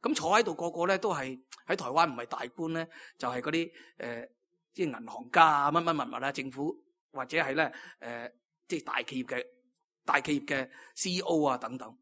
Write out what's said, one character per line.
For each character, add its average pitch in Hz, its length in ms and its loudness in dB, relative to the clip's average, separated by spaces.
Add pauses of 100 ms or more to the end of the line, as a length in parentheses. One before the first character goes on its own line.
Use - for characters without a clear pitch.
咁 302 120 2
坐 196 240 4
喺 240 40 6
度 185 120 0
個 170 160 -4
個 170 160 0
咧 190 120 4
都 196 160 0
係， 131 260 -6 (260)
喺 175 100 0
台 139 100 -6
灣 156 240 4
唔 127 60 -8
係 120 100 -8
大 - 280 -6
官 165 200 -4
咧， 165 140 -4 (300)
就 127 100 -4
係 123 120 -2
嗰 147 100 -4
啲， 165 220 -2 (260)
呃， 117 300 -8 (460)
即 175 120 -2
係 120 140 -6
銀 117 80 -14
行 120 220 -12
家 165 160 10
啊， 147 260 4
乜 170 100 4
乜 165 100 0
物 135 180 -2
物 120 140 -6
啊， 139 80 0
政 135 180 -6
府 139 340 -6 (280)
或 131 120 -6
者 160 140 -2
係 135 160 0
咧， 156 180 2 (280)
呃， 117 300 -10 (380)
即 165 120 -2
係 - 40 -18
大 123 180 -2
企 127 220 -6
業 - 40 -12
嘅， 123 180 -4 (580)
大 147 160 4
企 147 180 0
業 143 80 -6
嘅 131 240 -2 (240)
C - 180 -2
E 180 80 -2
O 165 240 2
啊 131 120 4
等 117 220 -8
等 117 240 -14